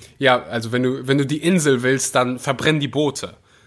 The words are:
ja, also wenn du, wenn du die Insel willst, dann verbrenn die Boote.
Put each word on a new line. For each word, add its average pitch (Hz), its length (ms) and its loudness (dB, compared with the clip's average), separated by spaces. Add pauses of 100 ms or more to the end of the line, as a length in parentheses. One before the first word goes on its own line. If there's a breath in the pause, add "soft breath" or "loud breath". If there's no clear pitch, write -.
(180 loud breath)
ja, 127 260 4
also 113 260 -6
wenn 123 140 0
du, 127 240 -4
wenn 139 100 4
du 143 80 2
die 151 160 -2
Insel 151 400 2
willst, 131 320 0
dann 127 240 0
verbrenn 151 400 -2
die 143 80 -4
Boote. 135 480 -4 (320 soft breath)